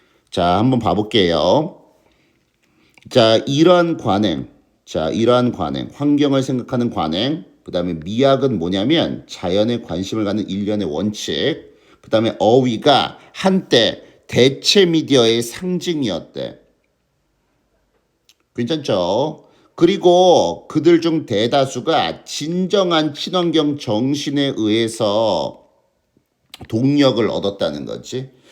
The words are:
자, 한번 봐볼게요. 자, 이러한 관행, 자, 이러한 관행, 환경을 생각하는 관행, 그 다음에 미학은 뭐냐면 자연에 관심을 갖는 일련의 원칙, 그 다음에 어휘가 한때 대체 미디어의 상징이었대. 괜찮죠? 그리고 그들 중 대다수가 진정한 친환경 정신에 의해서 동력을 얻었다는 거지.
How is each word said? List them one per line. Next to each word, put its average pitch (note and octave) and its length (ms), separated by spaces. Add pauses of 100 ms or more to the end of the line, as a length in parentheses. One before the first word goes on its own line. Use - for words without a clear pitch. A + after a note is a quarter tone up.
(320)
자, F2 260
한번 B2 220
봐볼게요. F#2+ 1000 (1300)
자, A2+ 280 (100)
이러한 E3 480
관행, F#2 540 (340)
자, D#2+ 260
이러한 A#2+ 440
관행, C#2 400
환경을 C#3+ 500
생각하는 A#2+ 460
관행, G2 560 (180)
그 - 80
다음에 F2 220
미학은 B2 680
뭐냐면 F#2+ 720
자연에 G#2+ 520
관심을 F#2+ 440
갖는 G#2 240
일련의 G2 420
원칙, F#2+ 840 (280)
그 - 80
다음에 A2 280
어휘가 A#2 800 (160)
한때 C#3+ 680 (240)
대체 C3+ 580
미디어의 B2+ 560
상징이었대. C3 1160 (2000)
괜찮죠? A#2+ 880 (300)
그리고 F3 920
그들 D#3+ 320
중 D#3+ 260
대다수가 C3 1000
진정한 E3+ 880
친환경 D#3+ 640
정신에 C#3 800
의해서 G#2+ 1040 (1080)
동력을 C4 600
얻었다는 E2 560
거지. B1 440 (220)